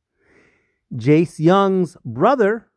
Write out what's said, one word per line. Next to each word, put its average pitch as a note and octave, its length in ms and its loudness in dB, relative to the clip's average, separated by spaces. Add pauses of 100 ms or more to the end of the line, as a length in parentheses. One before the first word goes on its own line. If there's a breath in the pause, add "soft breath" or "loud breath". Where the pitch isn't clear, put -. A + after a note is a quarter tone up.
(960)
Jace D3 440 0
Young's F#3+ 640 0
brother G#3 640 0 (100)